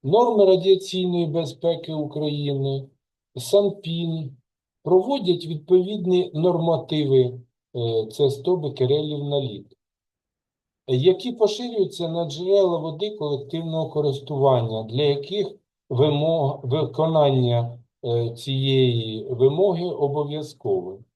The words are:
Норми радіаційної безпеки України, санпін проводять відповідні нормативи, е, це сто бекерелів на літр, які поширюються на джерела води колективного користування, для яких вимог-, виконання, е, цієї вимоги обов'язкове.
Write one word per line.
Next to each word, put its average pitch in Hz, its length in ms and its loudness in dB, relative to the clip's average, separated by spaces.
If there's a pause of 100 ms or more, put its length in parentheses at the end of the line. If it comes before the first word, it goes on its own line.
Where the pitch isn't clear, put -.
Норми 208 420 6
радіаційної 185 800 2
безпеки 160 680 -4
України, 143 960 -4 (460)
санпін 165 1000 -2 (460)
проводять 185 640 2
відповідні 180 880 2
нормативи, 156 1040 2 (360)
е, 113 360 -2
це 143 180 2
сто 180 260 -2
бекерелів 147 680 -2
на 143 180 -2
літр, 107 340 -10 (1120)
які 180 440 2
поширюються 214 760 -2
на 170 160 -4
джерела 180 520 0
води 160 320 -6
колективного 160 800 -6
користування, 131 920 0
для 120 200 -4
яких 147 440 -2 (420)
вимог-, 147 720 2
виконання, 135 1160 0 (260)
е, 117 240 -2
цієї 127 1000 0
вимоги 165 600 2
обов'язкове. 143 1080 -4 (180)